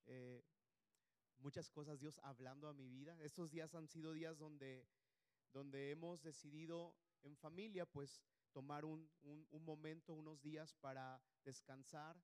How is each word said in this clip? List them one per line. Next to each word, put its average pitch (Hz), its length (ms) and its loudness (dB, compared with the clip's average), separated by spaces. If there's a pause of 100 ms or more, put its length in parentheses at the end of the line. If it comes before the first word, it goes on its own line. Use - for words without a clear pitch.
eh, 123 400 -4 (920)
muchas 143 320 2
cosas 147 300 0
Dios 151 220 0
hablando 135 460 -2
a 147 60 0
mi 131 140 -4
vida. 139 340 -4
Estos 156 280 2
días 156 240 2
han 160 140 0
sido 160 240 0
días 160 260 2
donde, 135 480 -4 (680)
donde 139 380 4
hemos 165 320 2
decidido 160 720 0 (280)
en 143 140 -8
familia, 180 500 2
pues, 143 360 -2 (300)
tomar 147 320 2
un, 156 260 0 (120)
un, 147 280 -6
un 156 140 -4
momento, 156 500 0
unos 156 280 -4
días 156 320 -2
para 131 480 -2 (220)
descansar 139 800 -4